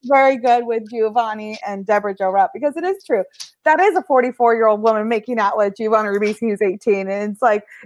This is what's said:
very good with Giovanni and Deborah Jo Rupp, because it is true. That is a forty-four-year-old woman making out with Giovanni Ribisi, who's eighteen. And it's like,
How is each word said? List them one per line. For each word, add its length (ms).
very 300
good 300
with 240
Giovanni 760
and 220
Deborah 260
Jo 180
Rupp, 220
because 240
it 60
is 220
true. 180
That 140
is 160
a 80
forty-four-year-old 800
woman 240
making 320
out 180
with 200
Giovanni 320
Ribisi, 420
who's 100
eighteen. 480
And 240
it's 80
like, 240